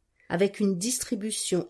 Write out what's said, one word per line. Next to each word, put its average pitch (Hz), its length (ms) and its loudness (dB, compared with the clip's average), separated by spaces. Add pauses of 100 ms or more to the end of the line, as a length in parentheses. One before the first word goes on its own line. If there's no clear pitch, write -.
(300)
Avec 196 300 2
une 196 180 2
distribution 208 920 -2